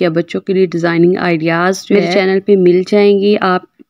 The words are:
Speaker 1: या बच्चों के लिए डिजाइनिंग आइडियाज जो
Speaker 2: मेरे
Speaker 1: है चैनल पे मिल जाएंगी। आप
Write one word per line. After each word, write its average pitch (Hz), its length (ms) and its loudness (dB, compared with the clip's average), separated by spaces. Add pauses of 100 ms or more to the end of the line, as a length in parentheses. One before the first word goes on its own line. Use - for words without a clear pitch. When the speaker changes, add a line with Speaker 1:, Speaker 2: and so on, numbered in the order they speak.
Speaker 1:
या 180 80 0
बच्चों 170 300 -4
के 190 140 -4
लिए 185 140 0
डिजाइनिंग 170 500 0
आइडियाज 170 720 -2
जो 202 80 0
Speaker 2:
मेरे 180 120 2
Speaker 1:
है 175 60 -4
चैनल 190 260 0
पे 202 160 0
मिल 180 280 2
जाएंगी। 202 520 2
आप 185 320 -4 (220)